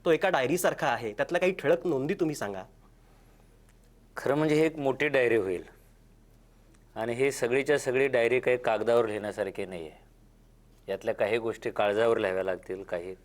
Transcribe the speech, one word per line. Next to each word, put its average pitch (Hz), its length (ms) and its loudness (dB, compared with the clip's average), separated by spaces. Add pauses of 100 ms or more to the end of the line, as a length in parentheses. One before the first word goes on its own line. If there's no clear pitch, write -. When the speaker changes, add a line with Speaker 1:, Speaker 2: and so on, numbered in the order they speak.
Speaker 1:
तो 175 60 4
एका 160 180 4
डायरीसारखा 160 580 2
आहे. 113 260 0
त्यातल्या 175 280 -2
काही 185 120 2
ठळक 170 340 2
नोंदी 147 260 0
तुम्ही 160 220 -2
सांगा. 101 280 -6 (1500)
Speaker 2:
खरं 131 180 -2
म्हणजे, 151 200 2
हे 160 100 4
एक 156 120 -2
मोठी 139 300 0
डायरी 127 280 2
होईल 92 280 0 (1300)
आणि 113 180 -4
हे 135 180 2
सगळीच्या 135 480 2
सगळी 135 280 2
डायरी 123 320 2
काही 127 180 2
कागदावर 117 480 2
लिहिण्यासारखी 104 600 -6
नाही 85 220 -10
आहे. - 1040 -18
यातल्या 104 240 -4
काही 110 220 0
गोष्टी 113 340 -4
काळजावर 110 460 2
लिहाव्या 95 260 0
लागतील, 95 400 -6
काही 90 420 -8